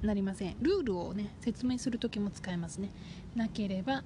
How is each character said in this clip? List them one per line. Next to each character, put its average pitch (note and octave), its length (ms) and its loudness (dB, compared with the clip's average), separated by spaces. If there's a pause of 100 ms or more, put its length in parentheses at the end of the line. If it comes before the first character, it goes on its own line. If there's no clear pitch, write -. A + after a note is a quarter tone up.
な G#3 120 4
り G3 100 4
ま F#3+ 100 2
せ F#3 160 -2
ん。 G3 120 -6
ル F4 160 6
ー F4+ 60 2
ル G3+ 140 2
を F3 160 -2
ね、 G3+ 280 -4
説 B3 260 0
明 B3+ 100 2
す B3 140 0
る A#3 80 0
時 A3+ 200 0
も G3+ 120 2
使 - 200 -6
え F3 60 2
ま E3+ 100 0
す D#3 100 -8
ね。 G3 120 -2 (460)
な A3+ 120 2
け G#3+ 200 0
れ F#3+ 160 0
ば C4+ 220 2